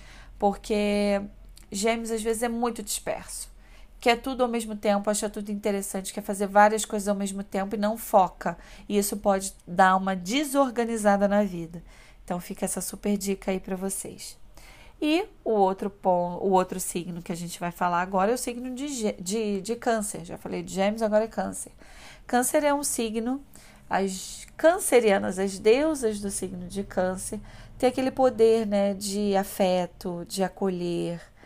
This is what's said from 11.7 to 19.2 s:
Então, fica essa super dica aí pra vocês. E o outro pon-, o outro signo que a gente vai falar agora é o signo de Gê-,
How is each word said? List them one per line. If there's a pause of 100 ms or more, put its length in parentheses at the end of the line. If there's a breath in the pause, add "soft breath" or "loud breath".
Então,
fica
essa
super
dica
aí
pra
vocês. (640 loud breath)
E (180)
o
outro
pon-,
o
outro
signo
que
a
gente
vai
falar
agora
é
o
signo
de
Gê-,